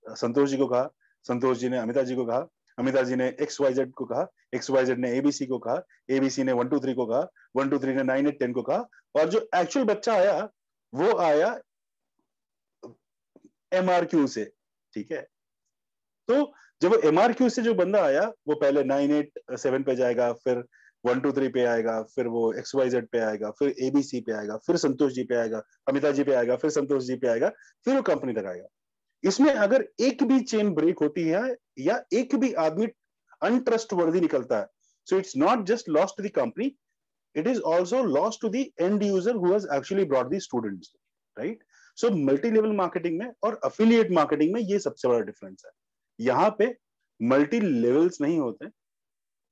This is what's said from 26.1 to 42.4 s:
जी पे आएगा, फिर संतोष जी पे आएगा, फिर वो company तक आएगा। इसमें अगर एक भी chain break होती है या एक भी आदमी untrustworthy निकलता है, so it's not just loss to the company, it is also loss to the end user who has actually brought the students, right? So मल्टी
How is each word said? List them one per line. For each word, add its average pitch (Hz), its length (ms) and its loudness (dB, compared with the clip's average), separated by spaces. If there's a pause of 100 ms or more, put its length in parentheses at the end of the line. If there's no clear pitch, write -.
जी 139 120 0
पे 139 100 2
आएगा, 123 220 2
फिर 151 140 -2
संतोष 143 340 0
जी 127 120 -4
पे 123 120 -2
आएगा, 120 220 0 (360)
फिर 262 100 2
वो 269 60 2
company 139 320 -2
तक 107 120 -4
आएगा। 90 220 -12 (560)
इसमें 277 300 4
अगर 214 360 2 (100)
एक 262 240 0
भी 262 160 4
chain 208 340 0
break 160 260 2
होती 151 240 0
है 208 320 0 (240)
या 190 240 -2 (100)
एक 247 220 0
भी 240 180 0
आदमी 165 340 0 (540)
untrustworthy 208 800 0
निकलता 131 400 0
है, - 80 -6 (420)
so 190 120 2
it's 151 260 0
not 240 180 4
just 226 240 0
loss 165 200 2 (120)
to 196 40 -4
the 208 60 -6
company, 156 380 -2 (680)
it 160 100 -2
is 247 120 0 (140)
also 185 320 0
loss 165 260 0 (140)
to - 40 -2
the 247 160 -2 (160)
end 196 200 0
user 196 320 0
who 185 140 0
has 196 160 2 (100)
actually 180 320 -2
brought 131 240 0
the 185 100 -4
students, 110 480 -8 (520)
right? 175 160 -6 (440)
So 233 120 2
मल्टी 143 400 2